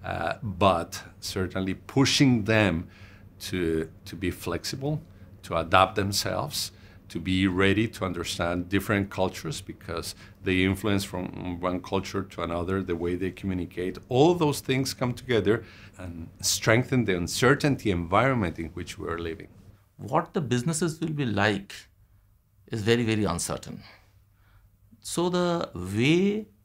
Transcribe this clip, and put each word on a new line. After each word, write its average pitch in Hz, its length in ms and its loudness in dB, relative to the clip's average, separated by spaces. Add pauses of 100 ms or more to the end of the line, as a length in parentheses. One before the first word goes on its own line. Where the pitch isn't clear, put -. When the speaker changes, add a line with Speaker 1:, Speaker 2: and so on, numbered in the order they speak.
Speaker 1:
uh, 87 380 -4
but 90 600 2 (180)
certainly 95 540 -2
pushing 131 720 4
them 101 420 4 (540)
to, 80 500 -2 (140)
to - 100 -12
be 87 160 -2
flexible, 135 720 -6 (420)
to 87 140 -4
adapt 90 400 6
themselves, 98 760 -2 (360)
to - 100 -8
be 92 280 2
ready 98 420 4
to - 160 -6
understand 87 640 -2
different 101 400 0
cultures 90 540 -4
because - 520 -10 (300)
they 92 180 2
influence 98 420 2
from 90 540 -8
one 90 220 -2
culture 98 420 -4
to 95 200 -10
another, 87 400 -2
the 87 120 -4
way 87 200 -2
they 90 160 -4
communicate. 90 680 -4 (140)
All 147 240 6
those 151 260 0
things 131 320 -2
come 123 220 -4
together 110 500 2 (320)
and 85 320 -12 (140)
strengthen 123 640 2
the 95 100 2
uncertainty 123 720 2
environment 95 680 2
in 82 160 -6
which 87 240 -10
we 85 100 -8
are 82 100 -4
living. 82 300 -8 (480)
Speaker 2:
What 127 380 -4
the 190 80 -2
businesses 151 580 -2
will 156 220 -4
be - 20 0
like 101 500 0 (960)
is 113 120 -4
very, 117 220 4
very 110 200 2
uncertain. - 580 -4 (1300)
So 175 160 2
the 175 440 0
way 156 720 2 (180)